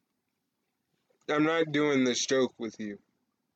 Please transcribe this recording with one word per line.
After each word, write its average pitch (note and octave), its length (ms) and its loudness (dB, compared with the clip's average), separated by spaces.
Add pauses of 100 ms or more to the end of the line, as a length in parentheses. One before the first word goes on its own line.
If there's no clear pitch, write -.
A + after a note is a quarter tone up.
(1300)
I'm D3+ 140 2
not D#3+ 280 0
doing C#3+ 320 2
this A#2+ 220 -2
joke C3 320 0
with A2+ 200 -10
you. G#2 200 -10 (560)